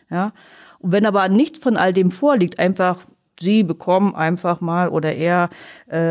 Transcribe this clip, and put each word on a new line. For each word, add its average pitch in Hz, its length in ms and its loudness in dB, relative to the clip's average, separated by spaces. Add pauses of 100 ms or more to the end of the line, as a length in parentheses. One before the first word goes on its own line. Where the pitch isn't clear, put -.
(100)
Ja. 185 220 -4 (460)
Und 175 140 -4
wenn 208 140 2
aber 196 220 2
nichts 233 320 2
von 247 160 0
all 185 180 0
dem 185 160 2
vorliegt, 202 480 0
einfach 180 400 0 (420)
sie 214 220 2
bekommen 180 520 0
einfach 170 460 -2
mal 175 280 -2
oder 156 260 -2
er, 175 340 0 (380)
äh, - 100 -8 (140)